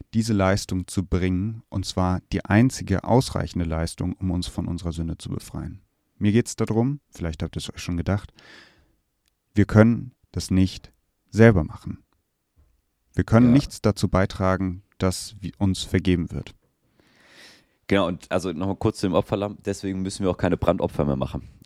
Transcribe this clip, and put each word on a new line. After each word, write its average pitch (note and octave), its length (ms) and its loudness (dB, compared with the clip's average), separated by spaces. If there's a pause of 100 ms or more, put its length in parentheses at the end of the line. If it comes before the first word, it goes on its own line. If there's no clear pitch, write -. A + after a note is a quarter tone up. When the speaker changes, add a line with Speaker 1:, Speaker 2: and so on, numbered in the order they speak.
(140)
Speaker 1:
diese A2+ 200 0
Leistung F#2+ 540 0
zu F#2+ 180 -2
bringen, F#2 640 -2
und F#2+ 160 -4
zwar F2+ 340 0 (140)
die G2 120 -2
einzige G#2 600 2
ausreichende F2+ 600 0
Leistung, E2 480 -4
um F#2+ 160 -4
uns F2 180 -2
von F2 200 -6
unserer E2+ 240 -6
Sünde E2 260 -6
zu - 120 -12
befreien. - 520 -10 (360)
Mir G#2 160 0
geht's A2+ 220 0
darum, A#2 440 -2 (100)
vielleicht E2 340 -8
habt D#2+ 120 -6
ihr D2+ 40 -8
es - 140 -12
euch - 80 -16
schon F2+ 160 -6
gedacht, F#2 360 -2 (1200)
wir G2+ 100 4
können A2 460 4 (200)
das - 200 -6
nicht F#2 400 0 (380)
selber G#2 340 6
machen. - 400 -12 (1080)
Wir G2 100 0
können A#2 240 6
Speaker 2:
Ja. A#2 60 6
Speaker 1:
nichts - 280 2
dazu G2+ 280 2
beitragen, F#2 760 0 (140)
dass - 420 -4
wi-, F#2+ 180 -10
uns F#2+ 260 0
vergeben F2 480 0
wird. - 220 -10 (1300)
Speaker 2:
Genau, G2 200 2
und - 240 -6
also F2+ 220 -2
nochmal F#2+ 240 -4
kurz - 220 -2
zu G2+ 80 0
dem F2+ 60 0
Opferlamm. G2+ 520 0
Deswegen F#2+ 360 -4
müssen F#2+ 220 -6
wir F#2 80 2
auch E2+ 60 -2
keine E2+ 200 0
Brandopfer E2+ 480 0
mehr C#2 120 0
machen C2+ 320 -6 (160)